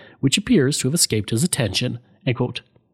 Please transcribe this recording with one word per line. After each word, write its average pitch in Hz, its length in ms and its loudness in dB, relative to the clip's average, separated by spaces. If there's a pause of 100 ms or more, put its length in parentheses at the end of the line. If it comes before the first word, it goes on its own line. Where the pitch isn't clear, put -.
(200)
which 135 180 2
appears 147 400 2
to 127 100 -2
have 147 60 0
escaped 110 360 0
his 113 140 0
attention," 120 540 -2 (260)
end 123 120 0
quote. - 260 -4 (320)